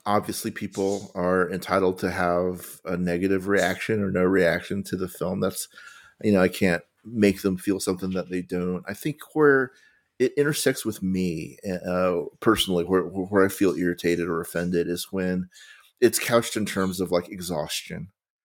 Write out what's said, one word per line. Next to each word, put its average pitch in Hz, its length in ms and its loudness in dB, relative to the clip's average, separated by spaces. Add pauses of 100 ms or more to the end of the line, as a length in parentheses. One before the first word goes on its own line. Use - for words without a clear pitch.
obviously 104 460 0
people 98 640 -2
are 90 360 2
entitled 92 500 0
to 92 100 0
have 90 720 -2
a 87 120 -4
negative 90 520 0
reaction 101 540 0
or 95 80 -2
no 92 120 2
reaction 92 640 2
to - 120 -6
the 92 120 -6
film. 92 320 -4
That's, - 280 -4 (540)
you 107 100 4
know, 98 100 6
I 92 60 6
can't 90 340 0 (220)
make 104 380 2
them 95 140 2
feel 95 240 -2
something 92 300 -2
that 90 200 -4
they 92 120 -4
don't. 90 440 -4
I 101 60 -8
think - 280 -8 (140)
where 139 380 4 (460)
it 127 180 2
intersects 143 480 0
with 107 180 -6
me, 92 540 -2 (300)
uh, 90 360 0 (180)
personally, 92 440 2
where, 90 180 4
where 95 440 2
I - 20 0
feel 95 260 0
irritated 87 520 0
or 85 140 -2
offended 87 480 -2
is 87 220 -6
when 92 380 -2 (520)
it's 117 180 4
couched - 380 0
in 107 100 -2
terms 95 340 -2
of, 85 100 -2
like, 87 200 0
exhaustion 85 800 -8 (360)